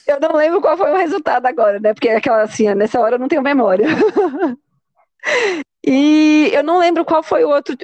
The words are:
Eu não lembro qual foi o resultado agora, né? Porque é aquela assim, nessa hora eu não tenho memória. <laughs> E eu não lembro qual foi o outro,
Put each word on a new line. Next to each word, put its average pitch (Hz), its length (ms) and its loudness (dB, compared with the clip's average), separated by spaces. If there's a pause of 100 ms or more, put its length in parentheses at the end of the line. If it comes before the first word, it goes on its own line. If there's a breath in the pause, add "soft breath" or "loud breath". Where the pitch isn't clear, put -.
Eu 285 140 -2
não 320 160 0
lembro 320 240 2
qual 359 160 0
foi 320 160 0
o 381 40 0
resultado 302 500 -2
agora, 220 340 0
né? 214 120 0
Porque 226 160 -2
é 226 80 2
aquela 220 260 0
assim, 214 320 0
nessa 220 260 0
hora 226 160 0
eu - 20 -6
não 262 100 -6
tenho 302 140 0
memória. 247 460 2
<laughs> 359 1800 -4 (180)
E 302 680 4
eu 285 120 0
não 330 140 0
lembro 339 260 2
qual 320 180 0
foi - 220 0
o 311 40 0
outro, 285 360 -2